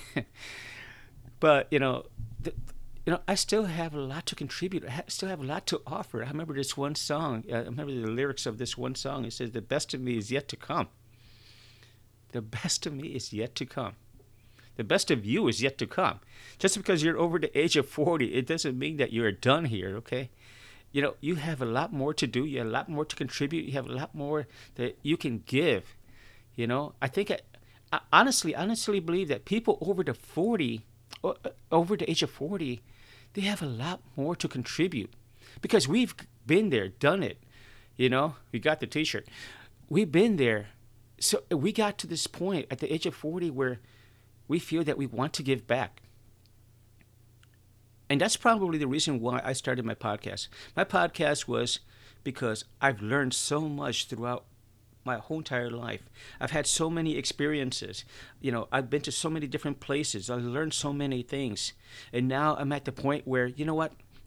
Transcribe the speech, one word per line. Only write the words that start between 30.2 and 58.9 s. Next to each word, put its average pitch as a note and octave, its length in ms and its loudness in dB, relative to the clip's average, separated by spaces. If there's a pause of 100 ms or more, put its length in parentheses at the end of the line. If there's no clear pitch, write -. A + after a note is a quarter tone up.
o-, - 200 0
uh, - 60 -4 (220)
over E3+ 260 6
the E3+ 120 -2
age E3 140 2
of C#3+ 60 0
forty, D3 520 -6 (520)
they G3+ 80 -4
have G3+ 200 -2
a D#3+ 40 -4
lot C#3 360 -4 (140)
more D3 220 -2
to D#3+ 100 -2
contribute C#3+ 640 -2 (480)
because E3+ 240 6
we've G3+ 300 4 (300)
been F#3 240 6
there, G#2 180 4
done D#3 360 4
it, F#2+ 200 -6 (540)
you B2+ 120 6
know? C#3 260 2 (180)
We A#2 60 0
got D#3 200 4
the A2+ 80 -4
t-shirt. D3+ 400 -2 (640)
We've E3+ 220 4
been G3 260 6
there. A2 300 4 (520)
So - 320 2
we E3+ 220 2
got G#3 260 2
to E3 80 -8
this E3 200 -2
point F3 440 -2
at C3+ 80 -6
the D3 140 0
age E3 120 0
of E3 100 -2
forty E3+ 340 -4
where B2+ 320 0 (680)
we D#3+ 120 2
feel D#3+ 260 0
that D3 120 0
we C3+ 100 -2
want B2 260 -2
to D3+ 100 -4
give B2+ 240 0
back. - 360 -2 (2000)
And C#3+ 140 4
that's G#3 160 2
probably G3 400 4
the D3 100 0
reason C#3+ 320 0
why B2 240 0
I C3 100 0
started B2+ 300 -2
my A2 120 -2
podcast. G#2 520 -4 (280)
My F3+ 80 2
podcast F3 640 2
was A#2+ 320 0 (440)
because A#2+ 420 -2 (140)
I've B2+ 220 4
learned B2+ 320 2
so - 280 0
much C#3+ 440 -2
throughout A#2+ 400 -6 (580)
my B2 140 -2
whole D#3 220 -6
entire A#2+ 320 -2
life. A#2 360 -6 (320)
I've - 120 -2
had D3+ 160 0
so D#3+ 200 2
many D#3+ 300 0
experiences. C3+ 880 -2 (340)
You C3+ 120 -2
know, A2+ 200 -2
I've C3 200 0